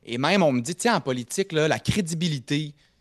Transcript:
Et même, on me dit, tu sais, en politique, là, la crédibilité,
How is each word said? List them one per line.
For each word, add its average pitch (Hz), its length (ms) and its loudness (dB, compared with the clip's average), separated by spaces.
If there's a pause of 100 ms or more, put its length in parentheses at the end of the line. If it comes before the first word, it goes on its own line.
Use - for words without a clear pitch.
Et 113 120 -6
même, 170 260 4
on 151 80 6
me 123 80 2
dit, 139 160 -6
tu - 60 -12
sais, 240 80 2
en 208 100 2
politique, 135 540 -4
là, 156 160 2
la 113 100 0
crédibilité, 156 960 -2 (280)